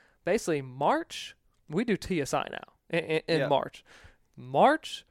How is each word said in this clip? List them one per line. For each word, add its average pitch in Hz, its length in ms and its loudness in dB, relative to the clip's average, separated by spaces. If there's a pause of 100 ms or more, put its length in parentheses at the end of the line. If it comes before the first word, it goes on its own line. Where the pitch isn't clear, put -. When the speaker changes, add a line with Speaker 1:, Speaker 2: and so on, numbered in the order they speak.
(240)
Speaker 1:
basically 170 360 0
March, 143 760 -2 (320)
we 175 160 -2
do 220 120 2
T 170 240 -2
S 139 140 -2
I - 160 -2
now - 220 -10 (180)
in, 165 140 0
in, 160 240 -2
in 160 140 2
Speaker 2:
Yeah. 127 60 2
Speaker 1:
March. - 360 0 (520)
March 151 760 2